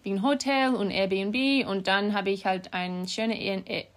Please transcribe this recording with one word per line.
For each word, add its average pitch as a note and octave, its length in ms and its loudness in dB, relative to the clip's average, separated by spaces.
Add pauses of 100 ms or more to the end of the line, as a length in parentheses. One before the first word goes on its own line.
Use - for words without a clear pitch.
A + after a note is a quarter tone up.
wie G3 100 -4
ein G3 120 0
Hotel C4+ 520 2
und G3 160 0
Airbnb G#3 760 2
und F#3+ 200 -2
dann G3+ 260 2
habe G3 160 0
ich G3 160 -2
halt F#3 280 -2
ein F3+ 360 -4
schöne A3 300 -2
Air-, F#3+ 300 -4
äh, F3 140 -4 (140)